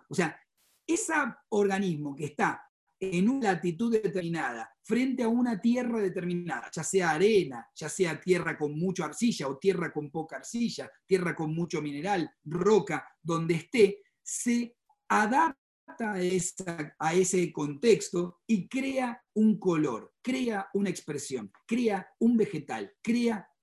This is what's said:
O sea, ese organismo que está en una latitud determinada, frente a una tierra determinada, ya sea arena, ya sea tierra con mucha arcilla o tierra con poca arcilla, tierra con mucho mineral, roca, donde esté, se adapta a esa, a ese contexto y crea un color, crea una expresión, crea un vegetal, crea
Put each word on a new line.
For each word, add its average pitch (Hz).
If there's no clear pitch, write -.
O -
sea, 165
ese 320
organismo 190
que 147
está -
en 190
una 240
latitud 175
determinada, 170
frente 247
a 226
una 233
tierra 240
determinada, 175
ya 160
sea 175
arena, 156
ya 156
sea 160
tierra 165
con 151
mucha 175
arcilla 147
o 135
tierra 175
con 147
poca 160
arcilla, 180
tierra 180
con 156
mucho 165
mineral, 151
roca, 175
donde 165
esté, 196
se 240
adapta 220
a 208
esa, 175
a 160
ese 180
contexto 175
y 202
crea 262
un 214
color, 151
crea 240
una 202
expresión, 127
crea 220
un 233
vegetal, 131
crea 233